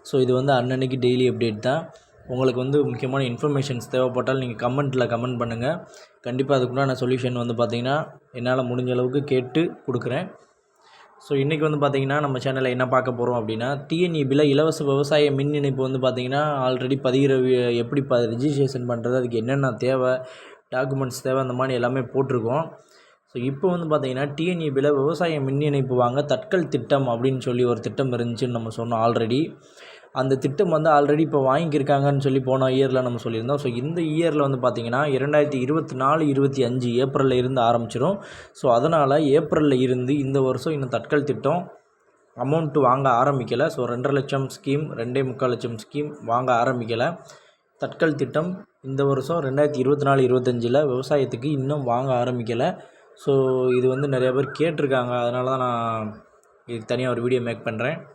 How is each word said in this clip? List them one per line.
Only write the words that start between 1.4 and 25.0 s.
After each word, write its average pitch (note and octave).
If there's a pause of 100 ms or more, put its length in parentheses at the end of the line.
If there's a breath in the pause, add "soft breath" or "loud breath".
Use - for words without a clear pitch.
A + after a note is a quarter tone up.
தான். C3 (440 loud breath)
உங்களுக்கு B2+
வந்து C#3
முக்கியமான C3+
இன்ஃபர்மேஷன்ஸ் C3
தேவைப்பட்டால் B2+
நீங்க B2
கமெண்ட்ல B2+
கமெண்ட் A#2
பண்ணுங்க. A#2 (540 loud breath)
கண்டிப்பா C3
அதுக்குண்டான B2+
சொல்யூஷன் B2
வந்து A#2+
பார்த்தீங்கன்னா, A#2+ (380)
என்னால B2+
முடிஞ்ச B2
அளவுக்கு B2+
கேட்டு C3 (200)
கொடுக்குறேன். B2 (920 loud breath)
So, C#3+
இன்னைக்கு D3
வந்து D3+
பார்த்தீங்கன்னா, C#3
நம்ம C#3
சேனல்ல C3
என்ன B2+
பார்க்க B2+
போறோம் A#2+
அப்படின்னா, A2+ (160)
டி E3
என் F3
இ D3
பில C#3
இலவச D3+
விவசாய C#3+
மின் C#3
இணைப்பு C#3
வந்து C3
பார்த்தீங்கன்னா, B2+ (160)
already B2+
பதிகிற C3+
வி-, B2+ (200)
எப்படி A#2
ப-, C3
ரிஜிஸ்ட்ரேஷன் C3
பண்றது, A#2+
அதுக்கு A#2
என்னென்ன C3
தேவை, C3 (560 loud breath)
டாக்குமெண்ட்ஸ் C3+
தேவை, C3
அந்த B2+
மாதிரி C3
எல்லாமே B2
போட்டிருக்கோம். B2+ (720 soft breath)
So, B2
இப்போ C#3
வந்து E3+
பார்த்தீங்கன்னா, C#3
டி D#3+
என் F3
இ D3+
பில C3+
விவசாய D#3+